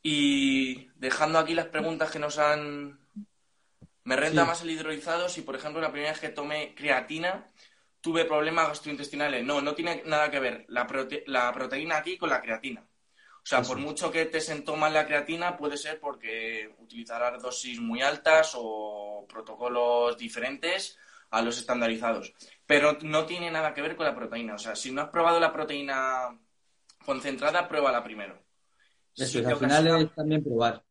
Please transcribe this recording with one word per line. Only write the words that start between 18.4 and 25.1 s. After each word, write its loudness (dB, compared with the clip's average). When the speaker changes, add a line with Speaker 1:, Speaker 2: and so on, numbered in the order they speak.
Speaker 1:
o -8
protocolos 2
diferentes -4
a 2
los 0
estandarizados. 0
Pero 6
no 2
tiene -6
nada 0
que -6
ver -4
con -2
la 2
proteína. -8
O -12
sea, -8
si -8
no -2
has -4
probado 4